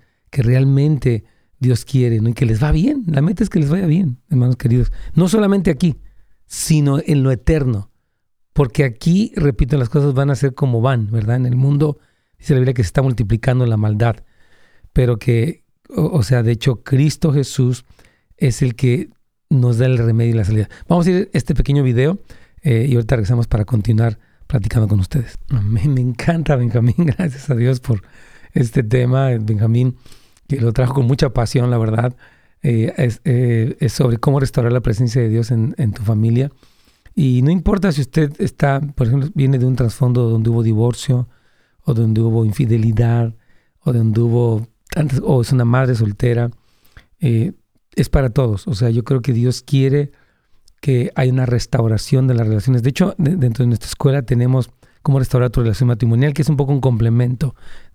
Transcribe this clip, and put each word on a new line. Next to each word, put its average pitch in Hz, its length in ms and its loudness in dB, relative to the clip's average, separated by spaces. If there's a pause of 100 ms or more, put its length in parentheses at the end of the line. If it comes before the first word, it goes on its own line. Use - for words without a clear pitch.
(300)
que 135 140 -4
realmente 135 800 0 (360)
Dios 123 260 0
quiere, 120 360 0
¿no? 113 80 0
Y 120 40 -2
que 123 120 -2
les 110 160 0
va 151 100 0
bien. 233 360 0
La 143 160 0
meta 190 200 0
es 196 60 -2
que - 80 -2
les 147 140 0
vaya 185 160 0
bien, 156 320 0 (100)
hermanos 127 280 0
queridos. 120 340 2 (240)
No 170 120 4
solamente 196 440 2
aquí, 151 260 0 (480)
sino 143 580 0
en 143 200 0
lo 135 80 2
eterno. 127 580 -2 (640)
Porque 143 300 0
aquí, 165 520 0
repito, 143 420 0
las 123 120 0
cosas 143 240 0
van 139 160 0
a 139 60 0
ser 131 180 -2
como 123 280 0
van, 117 280 0
¿verdad? 113 280 -2
En 127 100 -2
el 123 80 0
mundo, 143 420 0 (400)
dice - 160 -2
la 131 60 2
Biblia 127 160 0
que 120 80 0
se - 40 -2
está - 140 -2
multiplicando 123 640 0
la 113 120 0
maldad. 107 400 0 (760)
Pero 120 240 2
que, 117 460 -2 (260)
o, 196 220 -2
o 156 100 0
sea, 117 220 2
de 113 80 2
hecho, 120 320 -2
Cristo 143 500 0
Jesús 131 520 -2 (520)
es 127 240 -2
el 127 140 -2
que 123 340 -2 (400)
nos 123 300 2
da 127 80 2
el 127 100 2
remedio 117 360 2
y 113 40 0
la 107 80 0
salida. 107 240 0 (180)
Vamos 170 200 2
a - 20 2
ir 185 240 0
a - 40 0
este 139 180 -2
pequeño 143 260 2
video, 131 380 0 (420)
eh, 117 260 0
y 131 60 0
ahorita 120 220 0
regresamos 117 320 0
para 107 180 0
continuar 113 540 0 (280)
platicando 107 420 -2
con 101 100 2
ustedes. - 380 -4 (120)
Amén. 113 440 0
Me 127 80 0
encanta, 143 560 -2
Benjamín. 120 400 0
<laughs> - 0 -
Gracias 151 520 -2
a 135 60 0
Dios 123 240 0
por 110 220 -4 (500)
este 120 320 0
tema. 127 460 0
Benjamín, 113 680 0 (540)
que 139 100 -2
lo 117 140 0
trajo 127 200 0
con 131 140 0
mucha 139 220 0
pasión, 123 420 0
la 120 60 0
verdad. 113 400 -2 (440)
Eh, 117 360 0
es, 123 260 -2
eh, 120 560 0
es 127 140 -2
sobre 117 240 0
cómo 139 240 0
restaurar 123 320 0
la 123 80 0
presencia 120 400 -2
de 113 80 0
Dios 113 220 0
en, 117 260 0
en 110 160 -2
tu - 100 -10
familia. 113 480 0 (640)
Y 127 280 2
no 147 80 2
importa 190 420 0
si 139 80 -2
usted 147 380 -2
está, 139 420 -2
por 143 260 -2
ejemplo, 135 260 0
viene 135 240 2
de 123 80 0
un 127 120 0
trasfondo 123 520 0
donde 113 200 0
hubo 117 140 0
divorcio, 120 640 0 (560)
o 139 80 0
donde 113 260 0
hubo 113 240 0
infidelidad, 113 920 0 (460)
o 143 140 -4
donde 113 260 0
hubo 117 480 0 (220)
tantas, 151 340 -2
o 135 180 2
es 117 120 -2
una 123 120 2
madre 127 300 2
soltera, 117 560 -2 (680)
eh, 120 320 0 (420)
es - 140 0
para 135 220 0
todos. 110 360 -2
O 147 80 -2
sea, 117 140 0
yo 113 160 0
creo 131 160 0
que 131 100 -2
Dios 120 300 0
quiere 139 500 0 (720)
que 127 340 0
haya 127 160 2
una 127 140 0
restauración 120 840 0
de 127 60 2
las 113 140 0
relaciones. 110 360 0
De 131 60 2
hecho, 180 280 0
de-, 160 180 0
dentro 127 280 0
de 120 40 2
nuestra 117 200 -2
escuela 139 360 0
tenemos 123 480 0 (300)
cómo 139 180 0
restaurar 123 320 0
tu 131 100 0
relación 113 260 0
matrimonial, 120 460 2
que 156 80 -4
es 135 80 0
un 147 80 2
poco 139 160 0
un 135 80 0
complemento 123 760 0 (400)